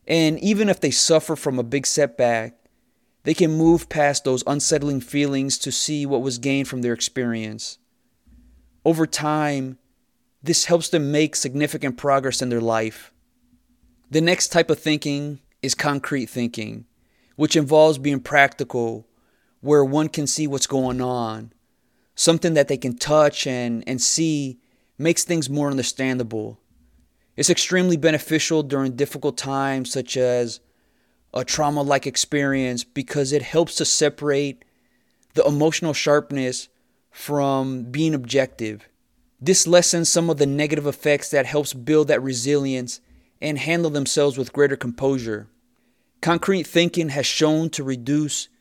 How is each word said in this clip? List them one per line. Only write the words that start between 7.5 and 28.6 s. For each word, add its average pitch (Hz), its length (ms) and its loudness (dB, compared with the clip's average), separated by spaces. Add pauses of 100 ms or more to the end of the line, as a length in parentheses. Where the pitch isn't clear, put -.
Over 160 220 2
time, 147 720 -2 (640)
this 156 240 0
helps 170 240 2
them 147 220 0
make 147 240 2
significant 143 600 -4
progress 135 440 0
in 123 80 -2
their 117 120 0
life. 113 520 -2 (960)
The 156 120 2
next 170 260 2
type 165 240 2
of 147 80 0
thinking 147 600 -4 (220)
is 135 140 -4
concrete 139 520 -2
thinking, 113 580 -6 (500)
which 147 200 0
involves 156 440 6
being 139 220 -2
practical, 123 840 0 (520)
where 143 260 4
one 151 240 0
can 147 160 -6
see 151 220 -2
what's 135 180 -2
going 131 340 -2
on. 113 540 -6 (640)
Something 165 400 2
that 143 120 4
they 139 100 -2
can 123 200 -6
touch 151 480 2
and, 123 420 -4
and 127 140 -4
see 147 580 -2 (380)
makes 165 260 0
things 156 260 -2
more 143 200 -2
understandable. 120 920 -4 (800)
It's - 120 2
extremely 180 480 2
beneficial 156 680 0